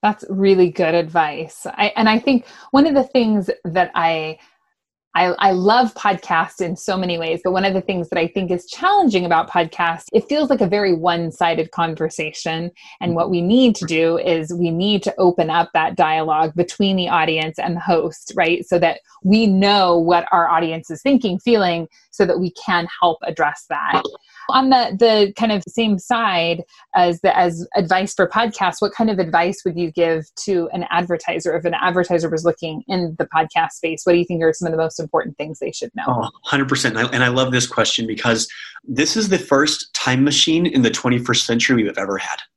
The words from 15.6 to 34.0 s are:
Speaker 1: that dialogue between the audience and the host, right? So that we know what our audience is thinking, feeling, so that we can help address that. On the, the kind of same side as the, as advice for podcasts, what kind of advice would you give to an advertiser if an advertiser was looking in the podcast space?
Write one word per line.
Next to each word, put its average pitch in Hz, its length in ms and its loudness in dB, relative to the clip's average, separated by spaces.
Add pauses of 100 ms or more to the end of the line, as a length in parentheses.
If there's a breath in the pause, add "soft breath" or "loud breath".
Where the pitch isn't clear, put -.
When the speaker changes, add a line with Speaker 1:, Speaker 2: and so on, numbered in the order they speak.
Speaker 1:
that 160 220 0
dialogue 156 600 0
between 190 400 0
the 180 120 -2
audience 160 500 0
and 170 180 -4
the 170 40 -6
host, - 540 -2
right? 175 320 0
So 180 120 0
that 165 220 0 (220 soft breath)
we 214 240 4
know 190 520 4
what 170 340 2
our 170 160 2
audience 165 420 -2
is 160 120 -10
thinking, 233 360 2
feeling, 175 500 0 (220 soft breath)
so 202 160 0
that 175 140 0
we 180 120 -2
can 175 340 -2 (140)
help 170 220 2
address 156 460 -4
that. 147 340 -2 (460 loud breath)
On 262 220 2
the, 247 280 2
the 214 380 4
kind 220 160 0
of 196 160 -2
same 214 300 0
side 175 640 -2 (320 soft breath)
as 175 260 2
the, - 160 2
as 175 300 0 (100)
advice 190 360 0
for 185 160 2
podcasts, 208 520 -2
what 202 120 0
kind 220 160 0
of 202 100 -2
advice 175 460 0
would 170 140 -4
you 170 120 -2
give 165 360 0 (180)
to 175 280 0
an 180 180 -6
advertiser 170 680 -2
if 165 80 -4
an 170 100 -2
advertiser 175 540 0
was 160 160 -4
looking 160 440 -4
in 175 300 -4
the - 80 -2
podcast 160 460 -2
space? 160 320 -6